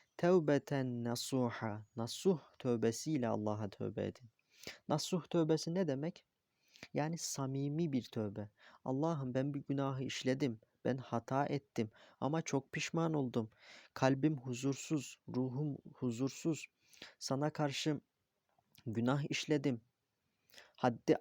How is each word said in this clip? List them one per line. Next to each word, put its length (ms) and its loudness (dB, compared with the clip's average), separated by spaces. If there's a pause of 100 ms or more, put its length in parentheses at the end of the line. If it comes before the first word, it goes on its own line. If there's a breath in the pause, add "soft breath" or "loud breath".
(160 loud breath)
Tevbeten 880 4
nasuha, 800 0 (120)
nasuh 440 0 (180)
tövbesiyle 720 2
Allah'a 420 0
tövbe 360 -4
edin. 240 -10 (580 loud breath)
Nasuh 420 -2
tövbesi 440 2
ne 140 0
demek? 360 -4 (720 loud breath)
Yani 240 -2
samimi 720 -2
bir 100 2
tövbe. 460 -4 (360 loud breath)
Allah'ım 500 -2
ben 200 0
bir 100 -6
günahı 380 -2
işledim, 580 -2 (240)
ben 120 2
hata 500 0
ettim 440 -2 (300 loud breath)
ama 220 0
çok 300 -2
pişman 420 0
oldum. 360 0 (440 loud breath)
Kalbim 420 4
huzursuz, 840 -4 (160)
ruhum 440 -2 (160)
huzursuz. 720 -2 (520 loud breath)
Sana 320 0
karşı 500 0 (840)
günah 440 0
işledim, 500 0 (960 loud breath)
haddi 460 2